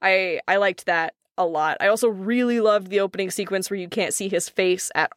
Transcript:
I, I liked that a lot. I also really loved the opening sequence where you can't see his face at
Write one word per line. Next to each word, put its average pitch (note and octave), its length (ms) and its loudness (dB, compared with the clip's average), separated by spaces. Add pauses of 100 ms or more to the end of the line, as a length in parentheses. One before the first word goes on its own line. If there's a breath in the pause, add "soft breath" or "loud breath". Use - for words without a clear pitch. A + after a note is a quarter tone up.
I, F#3+ 480 0
I F#3 80 4
liked G3 300 0
that E3 280 0 (220)
a F#3 80 2
lot. D#3 340 0
I G3 100 2
also A3 200 4
really A#3 500 0
loved G#3 300 2
the G3 120 2
opening F#3+ 300 -2
sequence F#3+ 400 -4
where G3+ 80 -4
you F3+ 100 -6
can't F#3 260 -2
see G3 160 -4
his F3 180 -2
face F3+ 460 0
at - 220 0